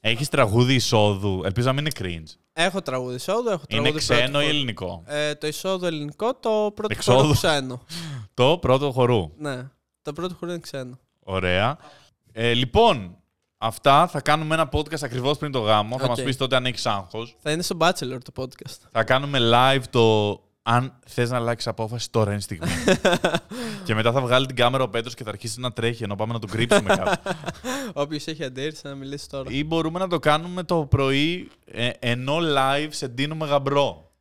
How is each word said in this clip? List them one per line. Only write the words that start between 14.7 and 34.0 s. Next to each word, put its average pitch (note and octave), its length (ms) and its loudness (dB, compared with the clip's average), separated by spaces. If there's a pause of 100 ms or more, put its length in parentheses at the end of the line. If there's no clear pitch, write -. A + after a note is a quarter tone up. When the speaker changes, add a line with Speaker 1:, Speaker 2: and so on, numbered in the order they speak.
Speaker 1:
podcast D3 300 -4
ακριβώς B2+ 360 -2
πριν D3 140 -6
το C3 80 -2
γάμο. G#2+ 380 2
Θα C3+ 60 -4
Speaker 2:
Οκ. C3 60 0
Speaker 1:
μας A#2+ 120 -2
πεις C3 140 -2
τότε C3 200 0
αν B2+ 100 2
έχεις B2 200 -4
άγχος. A2 560 -6
Speaker 2:
Θα D3+ 80 -4
είναι D#3+ 120 -2
στο F#3 180 -4
Bachelor D3+ 440 0
το - 120 -18
podcast. - 400 -12 (160)
Speaker 1:
Θα A2+ 120 2
κάνουμε C#3 340 2 (160)
live C3 360 6
το A2 500 4 (220)
αν B2 440 0
θες A#2+ 240 -2
να B2+ 60 -2
αλλάξεις A#2+ 320 -2
απόφαση, A2+ 420 -6
τώρα A2 200 2
είναι G#2 80 -2
η G2 40 -6
στιγμή. G#2+ 240 -8 (640)
Speaker 2:
<laughs> G#3 540 -6
Speaker 1:
Και A#2 100 -2
μετά A2 180 2
θα C3+ 80 2
βγάλει B2+ 260 2
την C3 100 -8
κάμερα B2+ 280 2
ο A#2+ 40 -4
Πέτρος A2+ 260 -4
και - 100 -16
θα G#2+ 60 -8
αρχίσει A2 300 -10
να B2 120 -6
τρέχει A#2 320 -4
ενώ G2+ 120 -4
πάμε G#2+ 160 -4
να A#2 60 -4
τον G#2+ 120 -8
κρύψουμε D3 460 2
κάπου. G3 340 -2 (300)
Speaker 2:
<laughs> B3+ 420 -6
Όποιος D3 240 -8
έχει D#3 180 -10
αντίρρηση C3+ 420 -8
να C#3 80 -12
μιλήσει C#3 340 -12
τώρα. C3+ 240 -10
Speaker 1:
Ή C#3 120 -2
μπορούμε D#3+ 340 -2
να F#3 100 -2
το F3 100 0
κάνουμε E3 440 2
το E3 280 0
πρωί, C#3 580 0 (160)
ε, A#2+ 240 -4 (100)
ενώ B2+ 420 -2
live C#3+ 500 0
σε D3 180 -8
ντύνουμε D3 380 -4
γαμπρό. C#3 640 0 (100)